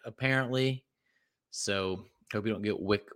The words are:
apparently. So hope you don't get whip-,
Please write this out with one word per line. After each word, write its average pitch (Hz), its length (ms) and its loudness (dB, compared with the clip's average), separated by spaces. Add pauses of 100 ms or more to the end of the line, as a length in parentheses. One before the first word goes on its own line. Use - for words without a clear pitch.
apparently. 131 800 0 (680)
So 95 540 -2 (280)
hope 104 120 -2
you 110 80 2
don't 98 80 -4
get 104 180 0
whip-, 101 360 0